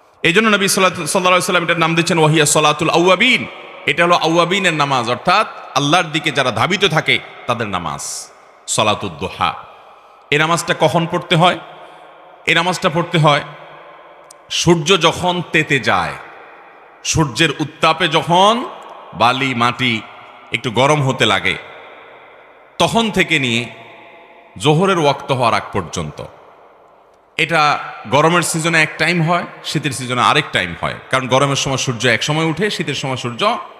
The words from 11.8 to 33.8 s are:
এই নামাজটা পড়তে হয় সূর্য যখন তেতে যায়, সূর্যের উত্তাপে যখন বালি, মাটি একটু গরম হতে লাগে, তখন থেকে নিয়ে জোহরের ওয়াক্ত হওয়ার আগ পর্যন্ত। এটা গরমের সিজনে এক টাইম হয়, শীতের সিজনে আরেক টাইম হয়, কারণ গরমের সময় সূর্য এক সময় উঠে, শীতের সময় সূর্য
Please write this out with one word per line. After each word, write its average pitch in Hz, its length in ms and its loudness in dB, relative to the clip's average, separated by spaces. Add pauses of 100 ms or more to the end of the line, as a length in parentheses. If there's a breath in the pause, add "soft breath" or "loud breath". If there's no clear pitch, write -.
এই 165 100 2
নামাজটা 175 340 0
পড়তে 165 280 -2
হয় 147 240 4 (1080)
সূর্য 170 520 2
যখন 175 400 0 (100)
তেতে 151 280 2
যায়, 95 340 0 (880)
সূর্যের 151 460 0 (100)
উত্তাপে 160 480 0
যখন 185 580 2 (480)
বালি, 127 420 2
মাটি 120 460 0 (500)
একটু 120 200 -4
গরম 139 300 4
হতে 131 240 2
লাগে, 95 320 2 (1200)
তখন 202 320 0
থেকে 160 280 2
নিয়ে 120 260 -2 (920)
জোহরের 156 400 2
ওয়াক্ত 143 340 0
হওয়ার 123 220 0
আগ 101 80 0 (120)
পর্যন্ত। 80 500 -8 (1120)
এটা 151 420 0 (300)
গরমের 160 320 4
সিজনে 160 400 0
এক 151 160 0
টাইম 165 240 0
হয়, 175 220 0 (200)
শীতের 147 280 -4
সিজনে 123 300 -4
আরেক 131 300 4
টাইম 90 300 -2
হয়, 71 120 -4 (180)
কারণ 127 160 0
গরমের 135 280 2
সময় 135 220 -2
সূর্য 120 300 -2
এক 110 160 2
সময় 156 220 0
উঠে, 165 240 -2
শীতের 151 240 -6
সময় 131 220 -6
সূর্য 147 420 -2 (220)